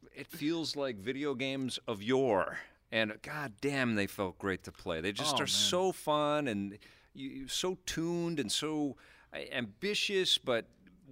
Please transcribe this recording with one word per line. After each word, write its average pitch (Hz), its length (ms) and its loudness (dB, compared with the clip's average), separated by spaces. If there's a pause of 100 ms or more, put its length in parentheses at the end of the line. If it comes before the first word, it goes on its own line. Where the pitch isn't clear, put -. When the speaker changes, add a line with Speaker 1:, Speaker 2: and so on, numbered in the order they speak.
(140)
Speaker 1:
it 139 140 -12
feels 156 480 -2
like 135 220 -2
video 135 360 -2
games 135 540 -2
of 101 160 -4
yore. 117 540 4 (340)
And 110 300 2
god 143 400 -8
damn, 135 340 2
they 98 120 2
felt 95 320 -4
great 95 240 -2
to - 80 -12
play. 85 300 -4
They 95 100 0
just 143 240 -2
Speaker 2:
Oh, - 20 0
Speaker 1:
are - 40 0
Speaker 2:
man. 139 60 0
Speaker 1:
so 180 440 2
fun 147 560 0
and 101 300 -2 (360)
you, 135 160 -10
you, 135 180 -10
so 185 380 -2
tuned 170 540 0
and 107 120 0
so, 151 460 0 (360)
uh, 73 40 -10 (140)
ambitious, 185 880 0
but 117 260 2 (460)